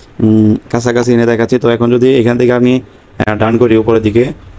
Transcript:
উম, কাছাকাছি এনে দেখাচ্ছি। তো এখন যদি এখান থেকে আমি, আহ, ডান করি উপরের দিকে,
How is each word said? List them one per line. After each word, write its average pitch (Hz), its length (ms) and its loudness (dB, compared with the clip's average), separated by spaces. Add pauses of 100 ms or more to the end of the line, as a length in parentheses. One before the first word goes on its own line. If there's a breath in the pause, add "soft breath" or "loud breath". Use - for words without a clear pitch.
(220 loud breath)
উম, 107 320 2 (160)
কাছাকাছি 120 440 -2
এনে 117 120 0
দেখাচ্ছি। 117 320 0
তো 123 100 -2
এখন 117 220 0
যদি 123 240 2
এখান 120 240 0
থেকে 123 140 0
আমি, 123 280 0
আহ, - 540 -8
ডান 110 240 -2
করি 113 180 2
উপরের 110 260 0
দিকে, 107 220 0 (340)